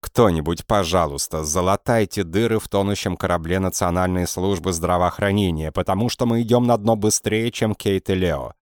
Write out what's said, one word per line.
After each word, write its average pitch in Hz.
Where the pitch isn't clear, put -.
«Кто-нибудь, 85
пожалуйста, 82
залатайте 95
дыры 110
в -
тонущем 98
корабле 87
Национальной 92
службы 92
здравоохранения, 87
потому 98
что -
мы 117
идём 120
на 120
дно 110
быстрее, 107
чем 107
Кейт 98
и 98
Лео». 76